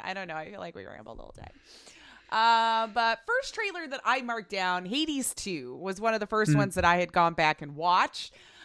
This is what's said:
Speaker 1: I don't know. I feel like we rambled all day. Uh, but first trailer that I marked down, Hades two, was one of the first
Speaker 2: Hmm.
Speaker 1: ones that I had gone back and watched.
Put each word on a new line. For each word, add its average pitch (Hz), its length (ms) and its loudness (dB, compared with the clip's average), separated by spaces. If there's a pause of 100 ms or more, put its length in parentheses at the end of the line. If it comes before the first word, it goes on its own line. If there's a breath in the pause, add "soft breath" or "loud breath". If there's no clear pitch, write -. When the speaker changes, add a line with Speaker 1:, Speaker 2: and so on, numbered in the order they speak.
Speaker 1:
I 190 100 -8
don't 190 140 -8
know. 160 80 -8
I 156 160 -8
feel 196 80 -14
like 175 160 -10
we 95 100 -14
rambled - 360 -16
all - 120 -18
day. - 140 -18 (800 soft breath)
Uh, 226 580 4
but 226 380 0
first 508 300 -2
trailer 359 320 -6
that 262 160 -10
I 254 180 2
marked 233 280 -6
down, 180 360 -2
Hades 277 480 -2
two, 135 440 -8
was 190 240 -6
one 226 120 2
of 220 60 -2
the 208 80 -4
first 214 240 2
Speaker 2:
Hmm. 147 60 6
Speaker 1:
ones 196 180 2
that 180 80 2
I 175 140 6
had 175 160 0
gone 170 200 6
back 156 280 2
and 143 160 -12
watched. 180 560 0 (320 soft breath)